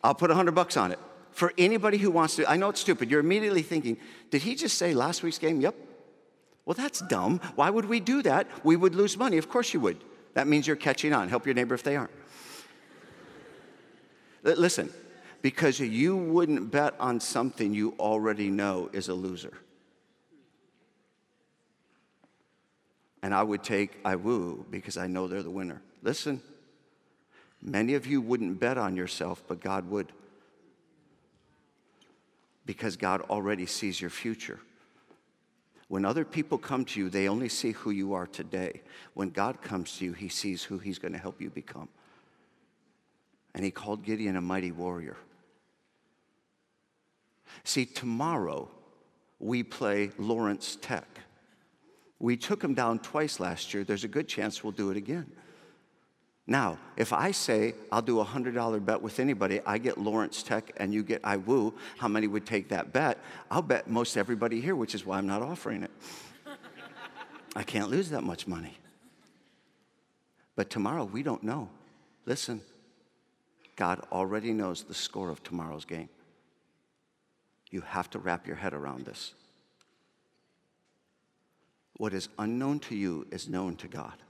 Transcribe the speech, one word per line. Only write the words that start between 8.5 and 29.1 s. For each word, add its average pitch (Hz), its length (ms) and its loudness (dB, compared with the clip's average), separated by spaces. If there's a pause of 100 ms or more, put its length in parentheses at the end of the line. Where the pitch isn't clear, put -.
We 160 100 10
would 175 200 6
lose 202 240 4
money. 226 180 4
Of 156 140 2
course 240 240 2
you 170 60 4
would. 92 220 2 (300)
That 135 140 4
means 147 200 6
you're 151 100 2
catching 151 360 2
on. 104 160 4
Help 117 160 0
your 135 100 2
neighbor 123 200 2
if 120 80 -4
they 139 140 0
aren't. 131 140 -4 (2250)
L-, 160 100 8
listen, 165 340 4 (520)
because 135 360 4
you 135 380 4
wouldn't 160 540 4
bet 143 280 4
on 120 220 2
something 117 540 0
you 107 240 0
already 107 500 2
know 98 460 2
is 95 140 -4
a 92 60 -2
loser. 90 440 -6 (3750)
And 98 120 0
I 98 80 6
would 104 200 2
take 101 440 0
I 95 100 2
Woo 90 540 0
because - 260 -8
I 92 100 -4
know 92 220 -2
they're 92 140 -4
the 82 80 -8
winner. 92 320 -8 (200)
Listen, 139 380 -2 (1200)
many 113 340 2
of 127 120 0
you 139 140 2
wouldn't 110 400 0
bet 123 180 2
on 98 180 0
yourself, 90 520 -4